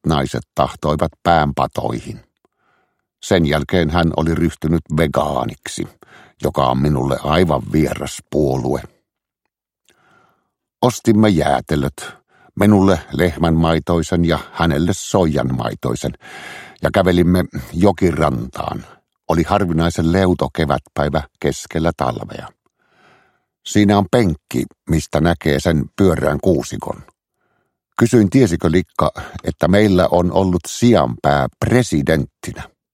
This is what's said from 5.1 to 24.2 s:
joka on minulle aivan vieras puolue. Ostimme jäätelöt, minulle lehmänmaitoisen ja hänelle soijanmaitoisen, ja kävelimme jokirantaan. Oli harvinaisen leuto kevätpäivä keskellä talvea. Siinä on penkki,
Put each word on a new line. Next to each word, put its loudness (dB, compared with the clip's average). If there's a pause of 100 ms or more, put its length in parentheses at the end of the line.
joka 0
on 0
minulle 0
aivan 0 (100)
vieras -2 (120)
puolue. -2 (2000)
Ostimme 2
jäätelöt, -2 (480)
minulle 4 (120)
lehmänmaitoisen 0
ja 0 (140)
hänelle 0
soijanmaitoisen, -2 (680)
ja 0
kävelimme 4 (280)
jokirantaan. -2 (420)
Oli 2
harvinaisen 0
leuto 2
kevätpäivä -2 (180)
keskellä -2
talvea. -6 (1160)
Siinä 4
on 2
penkki, 0 (260)